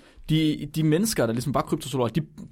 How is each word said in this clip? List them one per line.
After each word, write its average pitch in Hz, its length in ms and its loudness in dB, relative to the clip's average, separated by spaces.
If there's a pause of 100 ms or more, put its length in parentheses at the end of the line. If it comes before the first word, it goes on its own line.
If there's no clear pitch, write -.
(280)
de, 156 460 2
de 156 80 0
mennesker, 156 440 2
der 113 60 0
ligesom 123 220 -2
var 139 80 0
kryptozoologer, 131 460 -2
de 156 120 -2 (320)